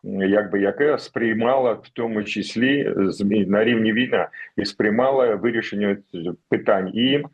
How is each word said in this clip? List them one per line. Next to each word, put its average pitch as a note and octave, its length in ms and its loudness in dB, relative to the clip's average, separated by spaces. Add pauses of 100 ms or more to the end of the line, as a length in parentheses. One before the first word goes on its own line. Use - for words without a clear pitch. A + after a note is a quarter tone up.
м, G2 160 -6
якби, G2+ 380 2
яке B2 380 2
сприймало A#2 760 0 (100)
в - 60 -20
тому A2+ 340 -4
числі A#2+ 760 -2
змі-, G2+ 480 0
на G2+ 180 2
рівні A2 300 2
війна A2+ 360 0 (280)
і G2+ 80 -4
сприймало A#2+ 720 2
вирішення G#2 600 -2 (520)
питань G2 380 0
і C3 360 0 (100)